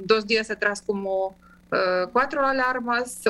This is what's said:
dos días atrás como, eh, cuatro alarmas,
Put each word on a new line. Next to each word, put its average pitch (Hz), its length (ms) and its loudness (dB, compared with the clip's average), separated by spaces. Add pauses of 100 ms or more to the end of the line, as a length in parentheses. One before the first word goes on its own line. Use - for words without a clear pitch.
dos 214 220 4
días 220 240 0
atrás 208 320 -2
como, 190 520 -2 (380)
eh, 185 400 2
cuatro 277 340 0
alarmas, 254 840 -2